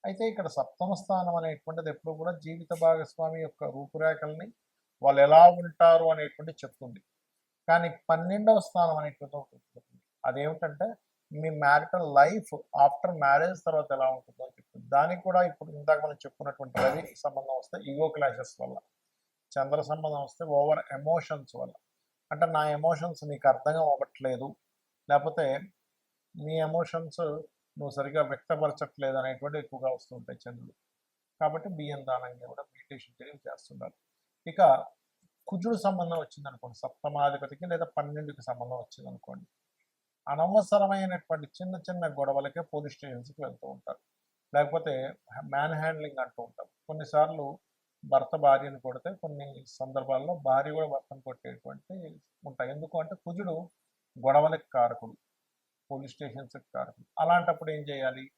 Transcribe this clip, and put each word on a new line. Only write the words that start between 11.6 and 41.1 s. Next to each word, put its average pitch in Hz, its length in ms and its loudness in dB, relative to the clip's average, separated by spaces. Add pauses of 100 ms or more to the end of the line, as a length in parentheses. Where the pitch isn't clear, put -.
మ్యారిటల్ 147 440 4 (120)
లైఫ్ 175 320 4 (320)
after 175 280 2 (120)
మ్యారేజ్ 147 440 4
తర్వాత 156 300 0
ఎలా 131 180 2
ఉంటుందో - 300 -18
అని - 120 -20
చెప్తుంది. - 280 -20 (100)
దానికి 175 320 2
కూడా 180 120 4 (100)
ఇప్పుడు 156 200 -14 (100)
ఇందాక 147 260 2
మనం 151 180 -8
చెప్పుకున్నటువంటి 139 600 -12
రవి 135 200 0 (200)
సంబంధం 135 380 -6
వస్తే - 160 -14 (140)
ఈగో 156 160 0 (100)
క్లాషెస్ 127 360 -2 (100)
వల్ల, 131 120 -12 (800)
చంద్ర 139 240 0 (120)
సంబంధం 151 360 -6
వస్తే - 180 -12 (140)
ఓవర్ 151 240 2 (140)
ఎమోషన్స్ 147 640 -4
వల్ల, 127 120 -12 (580)
అంటే 156 160 0 (100)
నా 151 60 2 (140)
ఎమోషన్స్ 160 540 -2
నీకు 139 220 2
అర్థం 156 260 0 (140)
అవ్వట్లేదు, 131 560 -4 (600)
లేకపోతే 143 340 2 (960)
నీ 156 100 -8 (140)
ఎమోషన్స్ 165 560 -4 (540)
నువ్వు 143 200 -8
సరిగా 139 240 0 (100)
వ్యక్తపరచట్లేదు 143 880 -2
అనేటువంటి 135 420 -6
ఎక్కువగా 131 320 -6
వస్తూ - 240 -20
ఉంటాయి 120 240 -16
చంద్రుడు. 120 300 -16 (680)
కాబట్టి 160 280 -2 (100)
బియ్యం 147 220 -10 (100)
దానంగా 123 400 -8
కూడా 143 180 -16
మెడిటేషన్ - 480 -20
చేయడం 139 300 -20
చేస్తున్నారు. - 480 -16 (560)
ఇక 190 100 2 (880)
కుజుడు 196 280 -4 (100)
సంబంధం 175 360 -2
వచ్చిందనుకోండి, 131 600 -16
సప్తమాధిపతికి 143 880 -4
లేదా 165 120 -2 (120)
పన్నెండుకి 147 520 -8
సంబంధం 123 360 -8
వచ్చిందనుకోండి, - 600 -18 (840)
అనవసరమైనటువంటి 190 1160 0 (100)